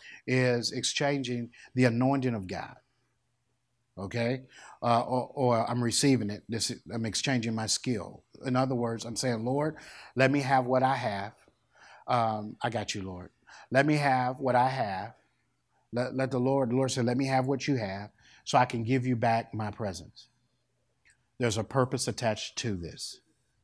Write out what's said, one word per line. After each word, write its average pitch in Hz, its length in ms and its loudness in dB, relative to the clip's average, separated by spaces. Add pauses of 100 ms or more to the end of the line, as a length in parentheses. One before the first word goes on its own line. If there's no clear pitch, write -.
(260)
is 123 480 2
exchanging 123 760 -2 (260)
the 127 100 6
anointing 127 480 2
of 98 140 -6
God, - 280 -8 (1200)
okay? 117 440 -4 (400)
Uh, 120 200 4
or, 127 320 -2
or 120 360 2
I'm 120 120 0
receiving 117 480 4
it. 104 200 -8
This, 113 240 -4 (200)
I'm 117 120 -4
exchanging 113 500 -2
my 110 120 -4
skill. - 560 -4 (220)
In 127 120 0
other 131 180 2
words, 117 300 -4
I'm 113 100 -10
saying, 113 300 -2
"Lord, 147 320 -2 (380)
let 131 140 6
me 143 120 2
have 131 240 4
what 127 180 4
I 135 120 4
have." 107 380 -4 (760)
Um, 110 540 0
I 127 80 0
got 107 240 -4
you, 101 100 -6
Lord. 90 260 -10 (420)
Let 135 140 6
me 151 100 4
have 131 440 2
what 127 160 2
I 127 120 6
have. 110 460 -4 (800)
Let, 123 220 -4
let 131 160 -2
the 131 80 0
Lord, 131 320 2
the 123 40 2
Lord 131 160 2
said, 127 140 -2
"Let 120 100 2
me 135 120 -2
have 131 200 2
what 135 180 -2
you 143 120 2
have 101 320 -6 (340)
so - 140 0
I 123 80 6
can 117 180 -2
give 123 240 0
you 127 80 2
back 113 380 0
my 107 180 -4
presence." 95 560 -10 (1120)
There's 113 180 0
a 110 60 -2
purpose 127 460 0
attached 110 480 -4
to 107 180 -4
this, 80 460 -12 (420)